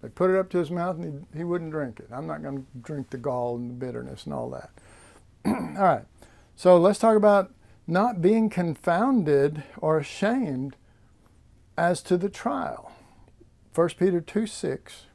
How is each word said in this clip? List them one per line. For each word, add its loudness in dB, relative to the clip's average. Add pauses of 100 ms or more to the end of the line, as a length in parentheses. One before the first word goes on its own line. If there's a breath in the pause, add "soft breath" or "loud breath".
They -14
put 0
it 2
up -2
to -2
his -2
mouth -4
and -10
he, -10
he -6
wouldn't -4
drink -8
it. -18
"I'm -10
not -8
gonna -8 (180)
drink -10
the -10
gall -4
and -8
the -12
bitterness -10
and -8
all -6
that." -14 (380 soft breath)
<clears throat> -20
All -2
right, 4 (520 soft breath)
so 8
let's 4
talk 4
about 4 (340 soft breath)
not 0
being 4
confounded 2 (160)
or 2
ashamed -2 (1040 soft breath)
as 0
to 0
the -2
trial. -6 (800 soft breath)
First 0
Peter 2
two -4
six. -8 (100)